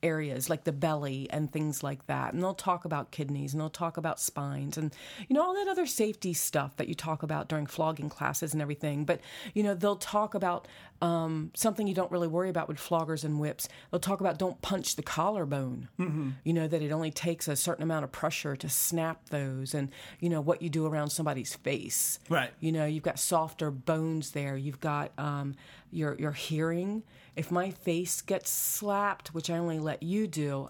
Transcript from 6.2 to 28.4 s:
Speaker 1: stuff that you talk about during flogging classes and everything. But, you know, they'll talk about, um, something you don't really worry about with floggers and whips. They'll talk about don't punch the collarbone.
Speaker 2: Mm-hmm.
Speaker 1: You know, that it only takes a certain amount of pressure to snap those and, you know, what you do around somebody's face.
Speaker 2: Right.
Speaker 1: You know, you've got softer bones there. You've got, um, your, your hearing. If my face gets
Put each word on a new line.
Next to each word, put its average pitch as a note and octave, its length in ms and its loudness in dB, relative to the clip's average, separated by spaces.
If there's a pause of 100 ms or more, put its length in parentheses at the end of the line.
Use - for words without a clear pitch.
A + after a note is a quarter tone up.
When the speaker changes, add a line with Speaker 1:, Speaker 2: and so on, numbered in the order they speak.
Speaker 1:
stuff C#3 460 0
that D3+ 100 -2
you E3 80 -2
talk D#3+ 260 -2
about D3+ 260 -2
during D3+ 180 0
flogging D#3 420 0
classes D3 440 -2
and D#3 80 0
everything. D3 440 0
But, E3 160 4 (340)
you G#3 80 4
know, G3+ 120 4
they'll G3+ 200 4
talk G#3 400 0
about, F3+ 320 0 (360)
um, D#3+ 520 2
something G#3+ 320 2
you F#3+ 80 2
don't F#3 160 2
really F3 160 2
worry F3 220 2
about E3 180 0
with D3+ 120 -4
floggers D#3+ 440 0
and D3+ 160 2
whips. - 300 -2 (240)
They'll F3 80 2
talk G3 200 0
about F3 200 2
don't F#3 200 0
punch - 360 0
the D3 80 -6
collarbone. C#3+ 840 0 (120)
Speaker 2:
Mm-hmm. D#3 300 0 (120)
Speaker 1:
You D#3+ 100 2
know, E3 140 4
that D#3 160 2
it D3 80 0
only D#3 220 0
takes E3+ 340 -2
a D3 80 0
certain D#3+ 300 0
amount D#3+ 180 2
of C3+ 80 -4
pressure D3+ 460 -2
to D3+ 120 -6
snap D#3+ 600 0
those C3+ 440 -2
and, C#3 160 0 (300)
you F3 120 2
know, D#3+ 100 2
what D#3+ 220 4
you E3+ 60 -2
do D#3 160 2
around D3+ 260 0
somebody's C#3+ 440 -2
face. - 640 0 (100)
Speaker 2:
Right. C3+ 300 2
Speaker 1:
You D#3+ 140 0
know, D#3 140 2
you've D3+ 180 -2
got D#3 160 0
softer D#3+ 500 2
bones D#3+ 640 0
there. C#3 240 -2
You've C#3 240 -6
got, D3 360 -2
um, C#3+ 380 -2 (380)
your, D3+ 260 0
your D3 140 0
hearing. E3+ 720 0 (300)
If - 160 -4
my F3+ 200 2
face F3 500 0
gets - 300 -2